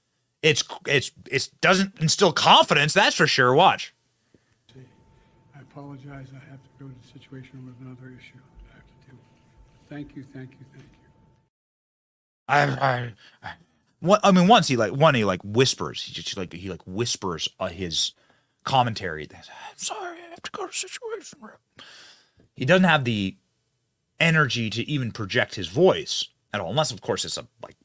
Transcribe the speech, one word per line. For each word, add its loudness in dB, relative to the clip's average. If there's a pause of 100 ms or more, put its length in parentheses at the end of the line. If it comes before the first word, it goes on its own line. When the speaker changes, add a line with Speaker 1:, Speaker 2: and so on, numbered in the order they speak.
(420)
Speaker 1:
It's, 2 (220)
it's, 0 (200)
it -4 (100)
doesn't 2
instill 2
confidence, 4
that's 4
for 4
sure. 4
Watch. 4 (1600)
Speaker 2:
I -20
apologize. -18
I -20
have -20
to -20 (120)
go -18
to -18
the -20
Situation -20
Room -18
with -20
another -18
issue -20 (320)
I -20
have -20
to -20
deal -20
with. -20
Thank -14
you, -16
thank -16
you, -20
thank -20
you. -20 (1500)
Speaker 1:
I, 2
I, -2 (300)
I, -14 (480)
what, 4
I 6
mean, 6
once 6
he, 0
like, 0
one, 4
he, 2
like, -2
whispers. 0
He -14
just, -10
like, -10
he, -12
like, -12
whispers, -6 (100)
uh, -4
his -6 (520)
commentary. -2
"I'm -20 (340)
sorry, -10
I -20
have -20
to -12
go -10
to -16
Situation -12
Room." -20 (680)
He -8
doesn't 6
have 4
the -2 (840)
energy 0
to -8
even -4
project -4
his -8
voice 0 (260)
at -4
all, -6
unless, -2
of -12
course, -4
it's -8
a, -12 (160)
like, -20